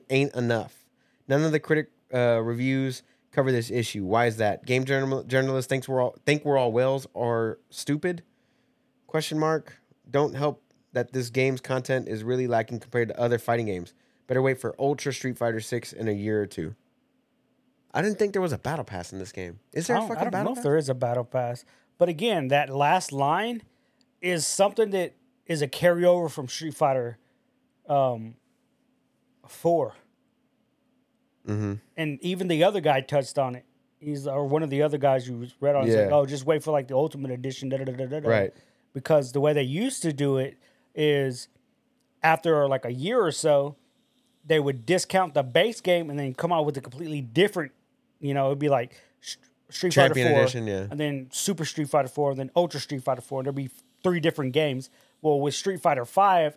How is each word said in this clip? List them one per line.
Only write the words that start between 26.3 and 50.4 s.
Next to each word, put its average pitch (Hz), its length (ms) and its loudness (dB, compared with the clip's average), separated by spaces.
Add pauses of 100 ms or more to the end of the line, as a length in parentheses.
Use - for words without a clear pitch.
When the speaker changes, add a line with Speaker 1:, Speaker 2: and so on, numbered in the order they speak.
Speaker 2:
from 135 180 -10
Street 156 260 -10
Fighter, 131 440 0 (680)
um, 123 480 0 (1080)
Four. 160 480 -2 (1500)
Speaker 1:
Mm-hmm. 104 280 -4 (220)
Speaker 2:
And 151 260 -4
even 180 260 -4
the 165 160 4
other 202 160 2
guy 143 200 2
touched 139 380 -4
on 127 160 -2
it. 123 100 -14 (360)
He's, 143 260 -8
or 143 200 -2
one 151 180 0
of 139 60 -4
the 139 120 2
other 151 160 2
guys 131 300 2
you 123 180 -8 (140)
read 143 160 4
on, 131 100 2
he's 113 80 4
like, 107 160 4
Speaker 1:
Yeah. 147 60 6
Speaker 2:
"Oh, 143 100 6
just 135 180 -6
wait 151 200 2
for, 156 80 -2
like, 135 160 0
the 131 80 0
Ultimate 139 340 -2
Edition, 127 380 -8
da, 135 100 -4
da, 135 60 -6
da, 131 80 -6
da, 127 140 -6
da, 147 140 -6
da." 143 80 -2
Speaker 1:
Right. 104 260 2 (380)
Speaker 2:
Because 135 400 2
the 139 80 0
way 151 120 4
they 143 100 2
used 180 400 -4
to 160 100 -2
do 139 260 0
it 135 200 -4 (360)
is 143 540 0 (760)
after, 160 460 4
like, 135 160 0
a 120 80 -4
year 190 320 0
or 160 60 0
so, 143 460 2 (680)
they 156 160 4
would 135 260 -2
discount 180 480 0
the 143 100 2
base 170 360 2
game 170 300 2
and 143 80 -6
then 135 160 -4
come 170 180 -2
out 156 140 0
with 143 100 -4
a 139 40 -8
completely 147 400 -10
different, 147 520 0 (480)
you 139 140 -4
know, 139 120 2
it'd 139 120 0
be 147 100 0
like 127 320 0 (200)
Sh-, - 160 -12 (340)
Street 180 240 -2
Fighter 139 200 8
Speaker 1:
Champion 127 180 2
Speaker 2:
Four, 139 100 6